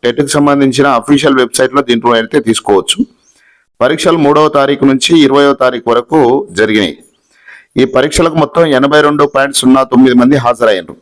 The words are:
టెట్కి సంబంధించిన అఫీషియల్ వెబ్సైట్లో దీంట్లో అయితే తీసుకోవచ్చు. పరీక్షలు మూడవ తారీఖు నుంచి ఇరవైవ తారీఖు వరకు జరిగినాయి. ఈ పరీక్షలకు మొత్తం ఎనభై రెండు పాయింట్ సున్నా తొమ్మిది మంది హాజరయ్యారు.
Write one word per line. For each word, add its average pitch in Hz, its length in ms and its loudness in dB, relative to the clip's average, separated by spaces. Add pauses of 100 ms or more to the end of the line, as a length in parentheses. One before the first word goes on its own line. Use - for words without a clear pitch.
టెట్కి 127 320 -2
సంబంధించిన 143 520 0 (120)
అఫీషియల్ 143 420 0
వెబ్సైట్లో 131 480 -2
దీంట్లో 120 280 0
అయితే 113 200 -4 (100)
తీసుకోవచ్చు. 101 500 -2 (840)
పరీక్షలు 165 440 0
మూడవ 147 320 2
తారీఖు 139 340 -2
నుంచి 131 200 -2 (140)
ఇరవైవ 139 260 2 (120)
తారీఖు 123 300 -2
వరకు 123 260 -2 (400)
జరిగినాయి. 107 360 0 (840)
ఈ - 20 4 (120)
పరీక్షలకు 156 480 -2
మొత్తం 170 200 -2 (160)
ఎనభై 143 280 2
రెండు 147 160 0 (120)
పాయింట్ 139 260 -2
సున్నా 131 220 4 (100)
తొమ్మిది 127 280 4
మంది 139 240 2
హాజరయ్యారు. 107 560 -2